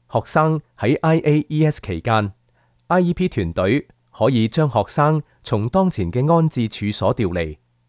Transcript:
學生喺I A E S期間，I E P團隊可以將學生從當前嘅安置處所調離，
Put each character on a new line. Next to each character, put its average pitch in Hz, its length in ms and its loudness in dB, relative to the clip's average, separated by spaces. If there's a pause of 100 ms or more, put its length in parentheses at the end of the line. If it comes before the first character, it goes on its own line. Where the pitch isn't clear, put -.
(120)
學 110 140 0
生 156 360 0 (160)
喺 123 240 0
I 160 160 2
A 151 320 2
E 156 160 0
S 151 160 -2
期 87 200 -6
間 107 320 0 (540)
，I 185 140 2
E 175 120 0
P 185 140 -2
團 90 240 -2
隊 98 360 0 (240)
可 110 180 2
以 113 180 2
將 151 220 0
學 110 180 0
生 151 340 0 (220)
從 110 240 -2
當 190 240 2
前 87 200 -4
嘅 139 220 0
安 165 140 4
置 120 200 -2
處 104 240 -4
所 101 220 0
調 104 200 -2
離， 82 240 -4 (320)